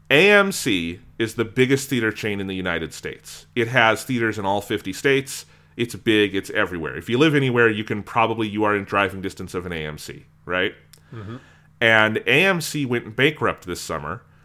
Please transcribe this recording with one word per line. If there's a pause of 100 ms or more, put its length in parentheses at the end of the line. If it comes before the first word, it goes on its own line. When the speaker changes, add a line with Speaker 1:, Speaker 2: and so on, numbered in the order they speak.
Speaker 1:
A
M
C (200)
is
the
biggest
theater
chain
in
the
United
States. (100)
It
has
theaters
in
all
fifty
states. (300)
It's
big.
It's
everywhere.
If
you
live
anywhere,
you
can
probably,
you
are
in
driving
distance
of
an
A
M
C, (200)
right? (400)
Speaker 2:
Mm-hmm. (440)
Speaker 1:
And
A
M
C
went
bankrupt
this
summer. (220)